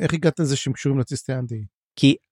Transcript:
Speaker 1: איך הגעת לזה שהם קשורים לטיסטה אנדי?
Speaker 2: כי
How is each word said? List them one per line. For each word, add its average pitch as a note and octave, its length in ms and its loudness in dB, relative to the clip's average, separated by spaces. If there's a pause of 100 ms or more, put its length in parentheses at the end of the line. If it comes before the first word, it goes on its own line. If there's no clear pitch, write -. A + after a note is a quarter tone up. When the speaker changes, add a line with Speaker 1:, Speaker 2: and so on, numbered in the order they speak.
Speaker 1:
איך - 140 0
הגעת E3 260 0
לזה C#3+ 160 0
שהם - 160 -4
קשורים C#3 260 0
לטיסטה C3 400 -4
אנדי? A2+ 260 -8 (320)
Speaker 2:
כי C#3+ 180 6 (180)